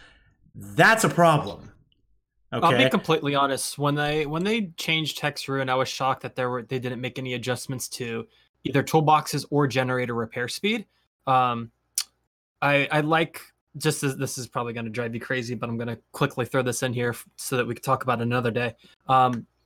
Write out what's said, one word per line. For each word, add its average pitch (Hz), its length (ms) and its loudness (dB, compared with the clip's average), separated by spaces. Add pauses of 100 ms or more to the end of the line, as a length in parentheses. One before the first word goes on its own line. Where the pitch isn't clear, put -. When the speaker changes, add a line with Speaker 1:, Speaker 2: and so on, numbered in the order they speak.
(540)
Speaker 1:
that's 190 500 4
a 165 60 4
problem. 151 580 4 (840)
Speaker 2:
I'll 120 60 -4
be 156 160 6
Speaker 1:
Okay? 127 140 6
Speaker 2:
completely 156 440 2
honest. 139 440 0
When 143 160 2
they, 147 320 0
when 156 180 -2
they 208 320 0
changed 160 440 -2
Hex 143 280 -4
Ruin, 135 220 0
I 127 40 2
was 127 140 2
shocked 131 320 -2
that - 160 -10
there 127 140 -2
were, 123 120 -4
they 131 160 -4
didn't 120 220 -6
make 127 180 -8
any 131 140 -6
adjustments 123 560 -4
to 113 380 -8 (380)
either 135 180 2
toolboxes 151 680 2
or 147 180 2
generator 127 480 0
repair 117 340 -4
speed. 214 360 -4 (420)
Um, 123 440 2 (880)
I, 143 320 2
I 151 80 4
like, 160 400 0 (380)
just 147 240 0
as, 135 160 -2
this 135 180 -4
is 123 100 -10
probably 120 280 -6
gonna 117 160 -6
drive 117 240 -4
you 117 60 -6
crazy, 123 340 -4
but 117 160 -6
I'm 117 80 -4
gonna 117 180 -6 (160)
quickly 135 320 -2
throw 131 160 -2
this 123 220 -2
in 131 100 0
here 120 180 -2
f-, - 160 -8 (100)
so - 200 -4
that 120 100 2
we 120 80 -4
can - 80 -16
talk 131 200 0
about 120 180 0
it 117 40 -2
another 120 260 0
day. 117 240 -2 (340)
Um, 127 380 4 (200)